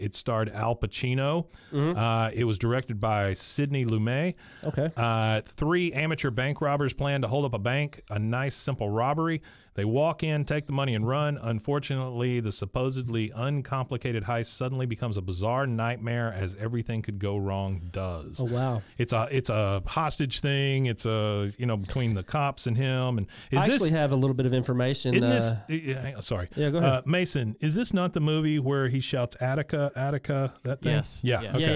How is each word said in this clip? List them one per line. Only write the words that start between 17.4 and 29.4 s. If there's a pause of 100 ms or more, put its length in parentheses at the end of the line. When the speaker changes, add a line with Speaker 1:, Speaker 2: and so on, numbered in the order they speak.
Speaker 1:
does.
Speaker 2:
Oh,
wow. (140)
Speaker 1:
It's
a,
it's
a
hostage
thing.
It's
a,
you
know,
between
the
cops
and
him.
And (240)
is
Speaker 2:
I
Speaker 1:
this
Speaker 2:
actually
have
a
little
bit
of
information,
Speaker 1:
Isn't
this,
Speaker 2:
uh,
Speaker 1:
y-,
y-,
hang
on,
sorry.
Speaker 2:
Yeah,
go
ahead.
Speaker 1:
Uh,
May (120)
Mason,
is
this
not
the
movie
where
he
shouts,